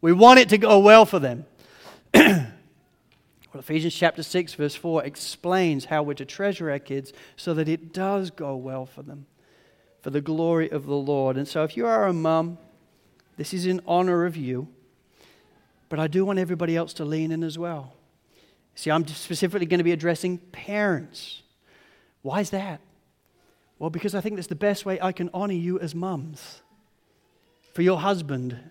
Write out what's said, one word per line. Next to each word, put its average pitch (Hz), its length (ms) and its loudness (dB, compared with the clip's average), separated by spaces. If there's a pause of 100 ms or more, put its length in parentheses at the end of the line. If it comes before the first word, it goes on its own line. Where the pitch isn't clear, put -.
We 165 120 4
want 233 260 12
it 226 120 6
to 214 80 4
go 214 200 8
well 214 260 12
for 196 140 -2
them. 135 280 -4 (680)
<clears throat> 180 400 6 (960)
Well, 139 100 -16
Ephesians 156 340 -4
chapter 165 280 0
six, 170 300 -4
verse 147 220 -4
four 160 280 -2
explains 160 840 -2
how 151 160 -2
we're 147 120 -4
to 135 120 -14
treasure 196 440 -4
our 143 80 -4
kids 135 360 -10 (200)
so 175 200 -4
that 156 120 0
it 165 280 -6
does 190 360 -4
go 143 260 -10
well 131 280 -10
for 135 180 -20
them, 143 220 -18 (800)
for - 80 -8
the 143 100 -2
glory 160 500 -2
of 143 140 -6
the 139 100 -6
Lord. 135 440 -2
And 143 100 -6
so 160 160 -2
if 156 100 -8
you 233 120 -4
are 220 200 2
a 185 60 0
mum, 165 460 -2 (800)
this 147 160 -10
is 180 100 -6
in 185 220 0
honor 175 400 2
of 165 100 -6
you, 127 320 -8 (1200)
but 156 100 -8
I 160 100 -2
do 185 180 0
want 196 120 -2
everybody 170 380 -2
else 165 180 -4
to 156 120 -8
lean 156 260 -4
in 160 100 -4
as 160 160 -8
well. 160 360 -10 (800)
See, - 160 -6
I'm 156 160 2
specifically 175 600 -4
gonna 175 160 0
be 175 100 2
addressing 170 440 -2 (160)
parents. - 920 -6 (760)
Why 139 200 -4
is 196 100 -4
that? 190 320 -8 (960)
Well, 156 100 -6
because 175 260 -6
I 196 60 -4
think 208 160 -6
that's 180 120 -12
the 165 80 -8
best 208 280 -2
way 190 160 -4
I 185 120 -2
can 175 200 -6
honor 196 220 -4
you 175 260 -4
as 160 140 -10
mums. 160 680 -10 (1120)
For - 80 -6
your 180 180 4
husband 139 600 -4 (120)